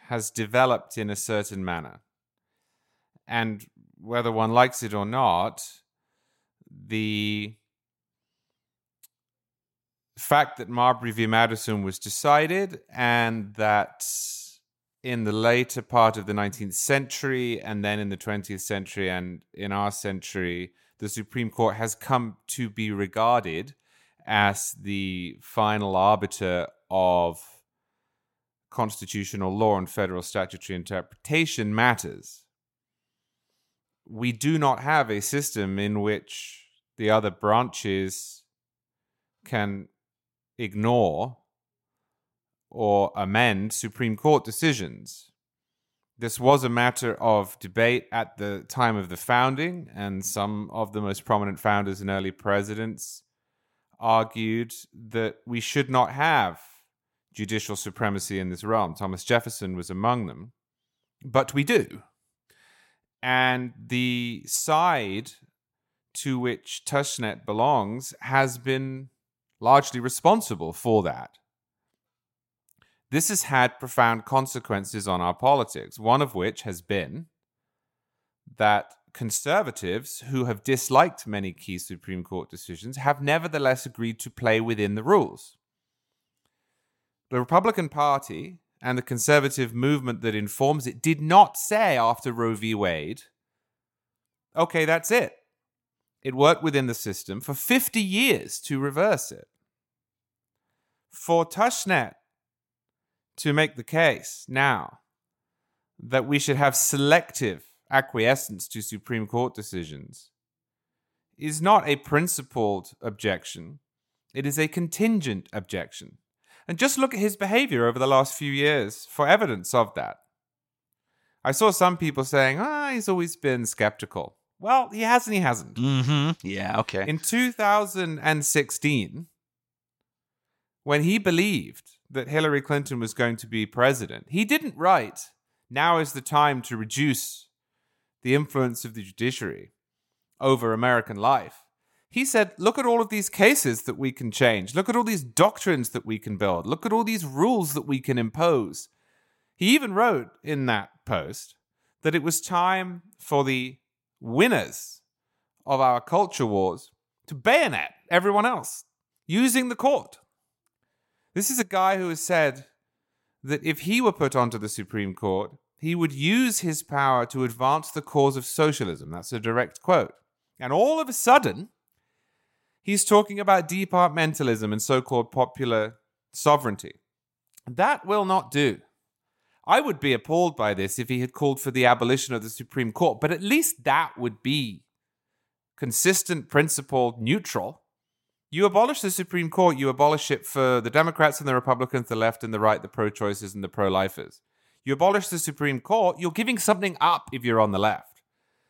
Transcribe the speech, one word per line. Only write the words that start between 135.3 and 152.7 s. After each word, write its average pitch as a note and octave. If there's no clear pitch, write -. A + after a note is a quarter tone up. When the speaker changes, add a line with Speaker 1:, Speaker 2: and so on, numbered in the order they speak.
Speaker 1:
"Now D#3+
is D3+
the C3+
time D3
to A#2+
reduce B2+
the B2+
influence C3+
of A2+
the G#2+
judiciary F#2+
over A#2+
American A#2
life." G#2+
He B3+
said, A3
"Look A3+
at C4
all A#3
of G#3+
these G#3
cases G3+
that -
we C3+
can B2+
change. G#2+
Look F#3
at A#3
all A#3+
these G#3
doctrines D#3
that -
we A2
can G#2
build. F2+
Look E3
at G#3+
all A3+
these G#3
rules D#3+
that D3
we C3+
can C3
impose." A#2+
He G#3
even C#4
wrote F#3+
in C#3+
that G#2
post E2+
that D#3
it E3
was D#3+
time F#3